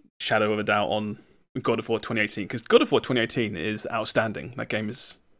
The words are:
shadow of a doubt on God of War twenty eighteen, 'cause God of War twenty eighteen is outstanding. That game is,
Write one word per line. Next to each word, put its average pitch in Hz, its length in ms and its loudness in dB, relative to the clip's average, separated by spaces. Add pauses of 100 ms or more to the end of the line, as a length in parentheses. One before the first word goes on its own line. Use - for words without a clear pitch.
(200)
shadow 107 340 2
of 104 60 0
a 107 40 0
doubt 104 260 2
on 107 280 -2 (460)
God 113 160 2
of 113 100 -4
War 113 100 2
twenty 113 220 -2
eighteen, 104 260 -2
'cause 120 140 -6
God 233 220 6
of - 80 -4
War 123 100 6
twenty 123 200 0
eighteen 113 360 0
is 107 340 -4
outstanding. 113 640 -2
That 113 140 -8
game 107 180 -2
is, - 300 -8 (220)